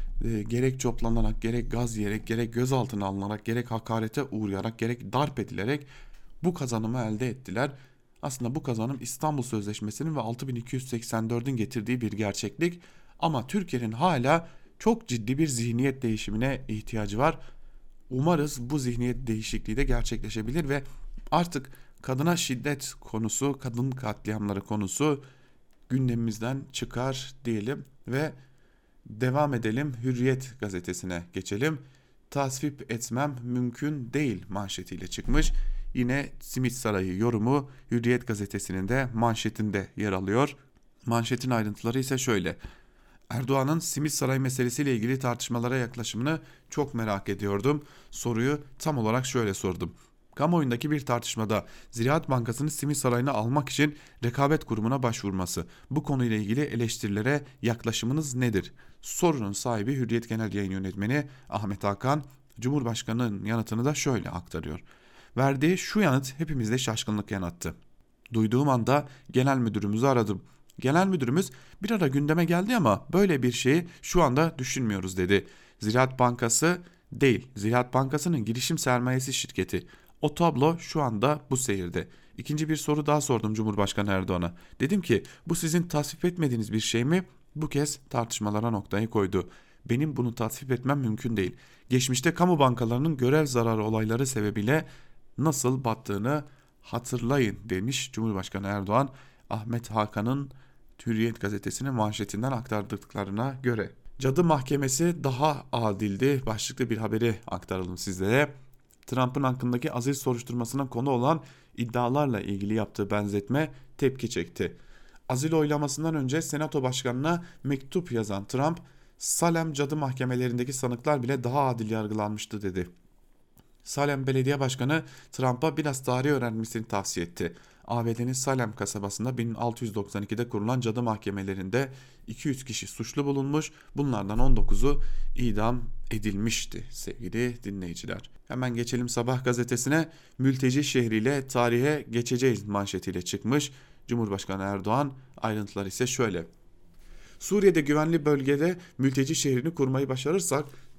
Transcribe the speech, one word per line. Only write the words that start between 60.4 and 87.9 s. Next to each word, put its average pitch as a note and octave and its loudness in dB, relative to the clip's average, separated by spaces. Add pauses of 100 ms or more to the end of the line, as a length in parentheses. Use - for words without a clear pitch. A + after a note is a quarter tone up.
Yayın G2 -2
Yönetmeni F#2+ -2 (220)
Ahmet G2+ -4
Hakan, B2+ 0 (360)
Cumhurbaşkanı'nın A#2 -2
yanıtını A2 0
da D3 2
şöyle A#2 0
aktarıyor. D#2+ -8 (540)
Verdiği C#3 4
şu - -2
yanıt C#3 4
hepimizde C3 0
şaşkınlık A2 -2
yarattı. F2 -4 (580)
Duyduğum A2+ 4
anda C3 4 (240)
genel C3+ 4
müdürümüzü G#2+ 0
aradım. A2 4 (380)
Genel E3 4
müdürümüz D#3+ 2 (320)
"Bir G#3 0
ara F#3 4
gündeme D3 4
geldi F#3 2
ama D3 4
böyle F3 4
bir B2 4
şeyi D#3 2 (140)
şu - 4
anda D#3 4
düşünmüyoruz." G#2 -2
dedi. F#2 4 (320)
Ziraat C3 2
Bankası B2 2 (300)
değil, C#3 4
Ziraat B2 2
Bankası'nın C3+ 0
girişim B2 -2
sermayesi B2+ 0
şirketi. - -4 (340)
O D3 0
tablo E3 4
şu - -4
anda C3 2
bu C3 0
seyirde. F2+ -2 (300)
İkinci D3+ -2
bir D#3 2
soru D3 0
daha D3 4
sordum B2 0
Cumhurbaşkanı G#2 0
Erdoğan'a. F2+ 0 (260)
Dedim F3 2
ki, A2+ 2 (240)
"Bu E3+ 0
sizin E3 0
tasvip - -2
etmediğiniz C#3+ 0
bir A2 2
şey A#2 0
mi?" F3+ 2 (300)
Bu D3+ -4
kez C#3+ 0 (100)